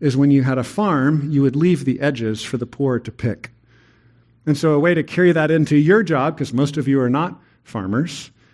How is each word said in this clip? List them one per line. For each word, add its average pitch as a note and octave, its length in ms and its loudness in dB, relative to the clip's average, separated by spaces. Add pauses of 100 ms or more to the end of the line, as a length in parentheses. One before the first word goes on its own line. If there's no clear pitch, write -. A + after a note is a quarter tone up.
is C3+ 160 0
when C#3+ 140 4
you C#3 120 4
had C3 140 0
a B2+ 80 -2
farm, D3+ 640 0
you C#3+ 120 0
would C3+ 120 2
leave D#3+ 300 2
the C3 160 -2
edges A#2 420 -2
for - 140 -6
the A#2+ 80 -8
poor B2+ 340 -2
to - 140 -10
pick. - 380 -6 (960)
And D3+ 100 2
so D#3 160 0
a D3 60 2
way E3+ 160 2
to D#3+ 80 0
carry F3 300 2
that D#3 180 0
into D#3 260 2
your F3 260 4
job, D#3 360 -2
'cause B2+ 160 -6
most C#3+ 240 0
of B2+ 100 -2
you C#3 140 2
are B2 80 0
not D#3+ 280 -2 (240)
farmers, A2 680 -6 (240)